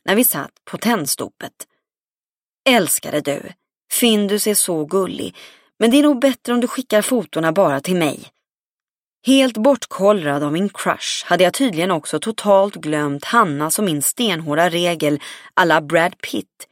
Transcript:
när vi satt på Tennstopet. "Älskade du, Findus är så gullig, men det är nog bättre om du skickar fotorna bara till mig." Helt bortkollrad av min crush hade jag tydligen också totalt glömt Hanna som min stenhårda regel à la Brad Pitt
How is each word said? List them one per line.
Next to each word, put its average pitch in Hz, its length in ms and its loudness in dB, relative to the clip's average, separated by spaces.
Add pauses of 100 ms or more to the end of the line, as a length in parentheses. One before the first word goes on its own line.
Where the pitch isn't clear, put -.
när 190 120 0
vi 247 80 4
satt 147 280 -4 (140)
på - 120 -10
Tennstopet. 156 760 -4 (1160)
"Älskade 156 520 0
du, 143 200 -4 (500)
Findus 208 560 0
är 208 80 0
så 160 300 -2
gullig, 180 500 -4 (440)
men 226 120 4
det 277 80 6
är 285 40 6
nog 294 160 4
bättre 247 340 0
om 240 80 0
du 247 60 0
skickar 214 340 0
fotorna 170 500 -2
bara 160 300 2
till 185 140 -2
mig." 160 320 -2 (1000)
Helt 262 320 2
bortkollrad 196 840 2
av 147 100 -2
min 196 160 0
crush - 560 -6
hade 175 180 2
jag 175 100 4
tydligen 190 380 0
också 156 280 -2
totalt 202 560 2
glömt 151 500 -4
Hanna 156 460 0
som 208 140 -2
min 151 160 -2
stenhårda 165 680 0
regel 165 500 -2 (360)
à 180 100 2
la 160 160 4
Brad 165 360 0
Pitt - 540 -12